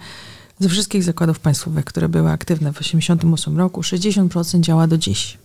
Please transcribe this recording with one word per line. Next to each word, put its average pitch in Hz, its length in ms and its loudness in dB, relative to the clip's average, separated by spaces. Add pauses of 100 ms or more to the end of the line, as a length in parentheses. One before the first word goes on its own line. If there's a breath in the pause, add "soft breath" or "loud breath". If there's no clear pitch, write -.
(640 loud breath)
ze 190 60 4
wszystkich 196 360 0
zakładów 165 360 0
państwowych, 151 440 -2
które 165 240 -2
były 160 220 2
aktywne 156 420 -2
w - 80 -10
osiemdziesiątym 165 520 2
ósmym 151 260 -2
roku, 180 240 0
sześćdziesiąt 185 500 0
procent 170 320 2
działa 165 220 4
do 160 120 2
dziś. - 460 -4